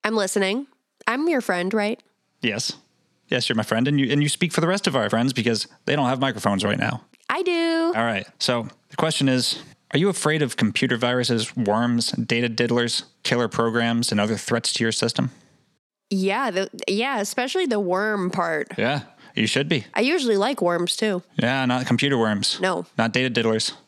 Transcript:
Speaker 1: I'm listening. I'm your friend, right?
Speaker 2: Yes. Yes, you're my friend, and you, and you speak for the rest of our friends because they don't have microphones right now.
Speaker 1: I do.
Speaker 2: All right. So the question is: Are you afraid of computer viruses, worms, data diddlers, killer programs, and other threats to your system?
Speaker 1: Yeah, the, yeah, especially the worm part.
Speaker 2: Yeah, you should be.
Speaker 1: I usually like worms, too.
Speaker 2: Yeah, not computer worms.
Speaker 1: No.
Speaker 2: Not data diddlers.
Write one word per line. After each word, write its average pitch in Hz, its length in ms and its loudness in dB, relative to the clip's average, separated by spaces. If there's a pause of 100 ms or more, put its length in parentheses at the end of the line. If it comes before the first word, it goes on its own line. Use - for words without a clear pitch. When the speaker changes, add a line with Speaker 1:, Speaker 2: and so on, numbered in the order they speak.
Speaker 1:
I'm 220 120 0
listening. 202 500 0 (400)
I'm 269 220 0
your 302 120 2
friend, 185 340 -2
right? 214 260 -2 (400)
Speaker 2:
Yes. 107 320 -2 (560)
Yes, - 200 0
you're 117 80 0
my 110 60 2
friend, 117 240 2
and 143 140 2
you, 131 100 0
and 147 120 2
you 147 60 0
speak 165 240 -2
for - 80 2
the 160 60 2
rest 190 200 0
of 147 100 0
our 107 140 2
friends 120 220 2
because 113 360 0 (160)
they 135 120 0
don't 135 120 0
have 131 120 0
microphones 107 440 0
right - 140 0
now. - 240 -4 (260)
Speaker 1:
I 330 140 0
do. 330 520 0
Speaker 2:
All 110 100 0
right. - 220 -2 (120)
So 120 300 -2 (200)
the - 80 -12
question 151 320 2
is: 127 340 0 (300)
Are 143 60 0
you 180 100 2
afraid 156 340 0
of 127 140 -2
computer 120 400 0
viruses, 120 600 0
worms, 117 560 2
data 120 360 0
diddlers, 120 560 0 (180)
killer 120 260 0
programs, 117 600 0
and 104 100 0
other 107 160 0
threats - 380 -2
to 117 100 0
your 113 80 2
system? - 380 -2 (760)
Speaker 1:
Yeah, 202 420 0
the, 190 200 -2 (180)
yeah, 226 320 0
especially 262 460 -2
the 226 140 0
worm 190 500 0
part. 165 460 -2
Speaker 2:
Yeah, 131 260 0 (340)
you 110 100 2
should 139 220 0
be. 156 160 0 (100)
Speaker 1:
I - 60 0
usually 262 360 2
like 226 240 0
worms, 175 360 0
too. 196 260 -2 (140)
Speaker 2:
Yeah, 131 300 0
not 123 200 0
computer 131 320 2
worms. 107 420 0
Speaker 1:
No. 185 260 0 (120)
Speaker 2:
Not 113 140 2
data 127 180 2
diddlers. 110 420 0 (160)